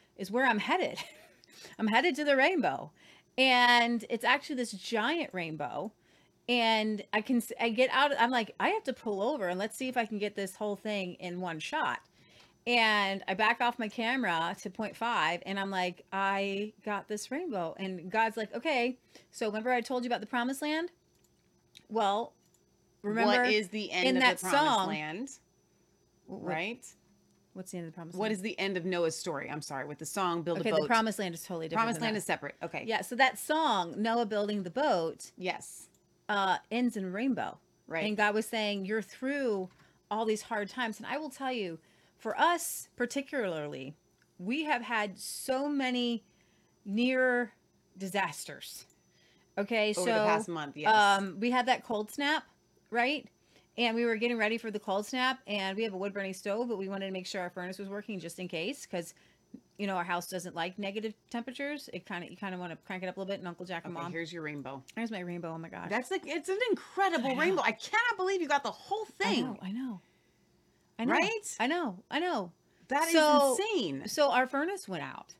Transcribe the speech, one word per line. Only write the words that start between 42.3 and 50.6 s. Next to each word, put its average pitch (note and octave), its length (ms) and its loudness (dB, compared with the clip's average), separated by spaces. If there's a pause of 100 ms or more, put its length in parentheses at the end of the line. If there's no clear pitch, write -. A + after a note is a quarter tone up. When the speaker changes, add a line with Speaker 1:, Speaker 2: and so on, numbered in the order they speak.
Speaker 1:
us E4+ 580 2
particularly, E3 1000 -4 (440)
we A#3+ 260 -2
have C#4+ 180 0
had G#3 360 -2
so C4+ 500 -2
many B3 560 0 (600)
near B3 680 2 (460)
disasters. F3 880 -6 (720)
Okay, G#3+ 340 2
Speaker 2:
Over G#3 100 0
Speaker 1:
so, F#3 60 0
Speaker 2:
the A3 180 4
past G#3 240 4
month, D3+ 280 -6